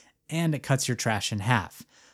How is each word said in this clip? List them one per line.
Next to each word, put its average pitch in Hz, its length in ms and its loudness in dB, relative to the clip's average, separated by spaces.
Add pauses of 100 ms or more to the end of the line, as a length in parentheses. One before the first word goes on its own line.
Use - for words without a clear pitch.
(300)
and 165 240 0
it 131 80 -6
cuts 135 260 0
your 123 80 0
trash 107 360 0
in 107 80 -2
half. 101 420 0 (320)